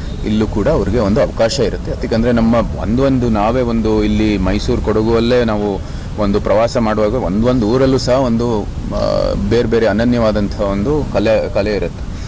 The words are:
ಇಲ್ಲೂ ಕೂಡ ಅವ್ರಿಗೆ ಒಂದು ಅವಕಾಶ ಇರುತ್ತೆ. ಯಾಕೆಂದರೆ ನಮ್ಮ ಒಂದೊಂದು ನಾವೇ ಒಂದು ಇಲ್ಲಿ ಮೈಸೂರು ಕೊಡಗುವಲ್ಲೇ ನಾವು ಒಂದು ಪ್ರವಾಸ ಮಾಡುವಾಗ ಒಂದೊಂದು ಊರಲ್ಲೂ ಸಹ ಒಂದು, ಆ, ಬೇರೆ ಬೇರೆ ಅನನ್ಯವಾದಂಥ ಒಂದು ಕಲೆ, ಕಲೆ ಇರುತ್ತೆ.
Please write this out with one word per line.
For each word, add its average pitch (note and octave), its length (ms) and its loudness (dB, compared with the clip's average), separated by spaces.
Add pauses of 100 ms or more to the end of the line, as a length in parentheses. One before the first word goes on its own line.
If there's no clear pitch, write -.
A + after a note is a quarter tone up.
(280)
ಇಲ್ಲೂ G#2+ 200 0
ಕೂಡ G2+ 200 -2
ಅವ್ರಿಗೆ A#2+ 320 0
ಒಂದು G#2+ 220 2
ಅವಕಾಶ - 380 0
ಇರುತ್ತೆ. F2+ 320 -2
ಯಾಕೆಂದರೆ A#2 400 0
ನಮ್ಮ A#2 240 2
ಒಂದೊಂದು B2 760 0
ನಾವೇ A2 320 2
ಒಂದು A2 420 0
ಇಲ್ಲಿ G#2+ 340 2
ಮೈಸೂರು G2+ 440 0
ಕೊಡಗುವಲ್ಲೇ A#2 640 2
ನಾವು G#2 380 -2 (400)
ಒಂದು G2+ 200 0
ಪ್ರವಾಸ A2+ 360 0
ಮಾಡುವಾಗ G#2+ 360 0
ಒಂದೊಂದು A2+ 540 0
ಊರಲ್ಲೂ C3 300 4
ಸಹ - 160 0
ಒಂದು, A#2 500 0
ಆ, G2+ 680 -2 (160)
ಬೇರೆ A#2 180 2
ಬೇರೆ A2+ 180 2
ಅನನ್ಯವಾದಂಥ G#2+ 760 0
ಒಂದು G#2 520 -2
ಕಲೆ, G2+ 400 0
ಕಲೆ G#2 220 0
ಇರುತ್ತೆ. F2+ 360 -6 (160)